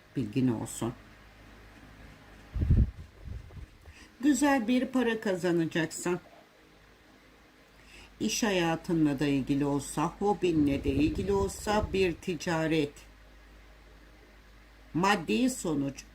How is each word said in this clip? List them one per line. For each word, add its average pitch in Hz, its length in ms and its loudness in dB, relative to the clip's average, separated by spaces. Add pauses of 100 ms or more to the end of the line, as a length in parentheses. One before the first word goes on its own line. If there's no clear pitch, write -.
(160)
Bilgin 127 320 0
olsun. 120 460 -2 (3250)
Güzel 277 460 4
bir 254 180 2
para 233 360 0
kazanacaksın. 175 1000 -2 (2000)
İş - 240 -2
hayatınla 165 760 0
da 151 60 0
ilgili 139 400 0
olsa, 143 540 -2
hobinle 165 640 2
de 143 60 0
ilgili 160 440 0
olsa 196 600 0
bir 185 200 2
ticaret, 160 800 -2 (2000)
maddi 202 560 2
sonuç 143 540 -4 (120)